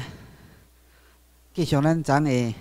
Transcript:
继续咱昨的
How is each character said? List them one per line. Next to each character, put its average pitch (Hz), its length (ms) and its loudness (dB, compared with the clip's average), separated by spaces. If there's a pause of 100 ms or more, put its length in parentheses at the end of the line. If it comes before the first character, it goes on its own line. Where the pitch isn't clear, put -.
(1500)
继 175 100 -2
续 143 160 2
咱 160 220 2
昨 143 180 2
的 123 400 0